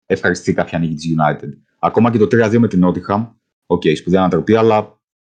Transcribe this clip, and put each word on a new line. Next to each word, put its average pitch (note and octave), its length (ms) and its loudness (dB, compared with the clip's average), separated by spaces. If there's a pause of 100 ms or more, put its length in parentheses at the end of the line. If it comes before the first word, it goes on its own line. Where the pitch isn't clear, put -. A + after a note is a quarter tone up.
ευχαριστηθεί F#2 460 -2
κάποια E2+ 260 -4
νίκη D#2+ 160 -2
της D#2+ 240 -6
United. D2+ 320 -2 (280)
Ακόμα A2+ 320 0
και A2 80 0
το G#2 80 4
τρία A2+ 220 2
δύο A#2 120 2
με A2 80 2
την F#2 160 2
Nottingham, G2+ 480 -2 (340)
οκ, F2 160 -2 (140)
σπουδαία F#2 240 0
ανατροπή, F2+ 340 0
αλλά A2 460 0 (200)